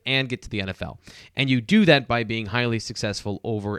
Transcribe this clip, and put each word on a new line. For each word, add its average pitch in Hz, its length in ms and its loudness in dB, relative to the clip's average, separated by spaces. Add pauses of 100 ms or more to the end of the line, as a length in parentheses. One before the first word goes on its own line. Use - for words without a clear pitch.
and 135 240 0
get 120 120 -6
to - 80 -14
the 104 120 -4
N 95 80 -4
F - 120 -8
L. - 180 -10 (360)
And 135 140 0
you 127 120 4
do 202 240 6
that 143 220 6
by 117 160 0
being 113 240 -4
highly 120 320 0
successful 104 640 -6
over 104 360 -4